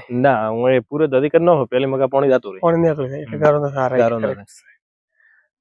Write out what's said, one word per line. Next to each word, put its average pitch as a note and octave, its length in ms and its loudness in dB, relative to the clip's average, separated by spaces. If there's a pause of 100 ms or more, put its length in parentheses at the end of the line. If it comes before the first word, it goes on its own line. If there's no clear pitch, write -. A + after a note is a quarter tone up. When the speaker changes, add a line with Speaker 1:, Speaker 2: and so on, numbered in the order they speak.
(120)
Speaker 1:
ના, B2 380 2
હું A#2+ 200 0
એ C3 100 4
પૂરો D3+ 280 -2
અધિકાર C#3+ 340 2
ન E3+ 80 2
હોય, D3 160 4
પેલી B2+ 200 -2
મગા C3+ 220 0
પાણી C3+ 200 0
જાતું A#2+ 260 0
રહે. F#2+ 60 -16
Speaker 2:
પાણી E3 300 2
નીકળે D3 200 -4
જાય, C#3+ 120 -10
એટલે D3+ 160 -12
Speaker 1:
હમ. D3+ 60 -6
Speaker 2:
ગારો D3 220 2
ન C#3+ 40 -2
થાય. C3+ 200 -2
રાઈટ, B2 120 0
Speaker 1:
ગારો A#2 180 0
ન A2 40 -8
Speaker 2:
રાઈટ. G#2 140 -4
Speaker 1:
થાય. - 400 -20 (840)